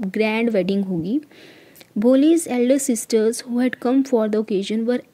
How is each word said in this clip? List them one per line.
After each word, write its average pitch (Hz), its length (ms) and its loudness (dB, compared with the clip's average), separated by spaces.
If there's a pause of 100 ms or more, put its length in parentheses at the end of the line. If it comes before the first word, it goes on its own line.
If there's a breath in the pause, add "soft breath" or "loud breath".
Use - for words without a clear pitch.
ग्रैंड 220 480 -2
वेडिंग 196 360 0
होगी। 190 340 -2 (800 loud breath)
Bholi's 269 480 4
elder 247 420 0
sisters 226 540 0
who 247 260 -2
had - 120 -10
come 262 320 0
for 220 220 0
the 214 100 -2
occasion 208 340 -4 (100)
were 247 100 0 (140)